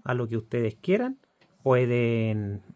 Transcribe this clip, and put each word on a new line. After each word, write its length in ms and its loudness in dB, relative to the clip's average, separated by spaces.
a 80 -2
lo 160 -2
que 80 -4
ustedes 380 -2
quieran. 420 -2
Pueden, 1000 2